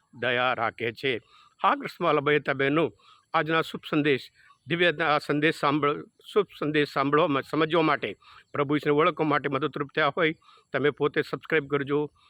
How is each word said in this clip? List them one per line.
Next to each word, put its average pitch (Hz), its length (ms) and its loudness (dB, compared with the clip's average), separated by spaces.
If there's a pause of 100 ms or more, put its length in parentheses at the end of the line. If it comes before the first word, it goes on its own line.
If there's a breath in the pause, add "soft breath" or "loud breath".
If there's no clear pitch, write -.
(140)
દયા 123 380 0
રાખે 113 400 -4
છે. 127 240 -4 (460 soft breath)
હા, 208 120 4
કૃષ્ણવાલા 170 460 0
ભાઈ, 147 200 2 (140)
બહેનો, 139 380 0 (420 soft breath)
આજના 160 280 0
શુભ - 180 -12 (100)
સંદેશ, 147 400 0 (360 soft breath)
દિવ્ય 170 260 2
આ 151 260 0
સંદેશ 147 360 0
સાંભળ-, 147 500 0 (280)
શુભ 202 140 2 (120)
સંદેશ 147 300 0
સાંભળવા, 143 520 2
સમજવા 160 420 0
માટે, 135 340 0 (360 loud breath)
પ્રભુ 143 240 0
ઈશ્વરને 147 220 2
ઓળખવા 160 280 2
માટે 147 220 0
મદદરૂપ 143 480 -4
થયા 151 200 2
હોય, 160 180 0 (380 soft breath)
તમે 139 180 2
પોતે 147 320 -2
સબસ્ક્રાઇબ 147 460 -4
કરજો, 143 420 -2 (180 soft breath)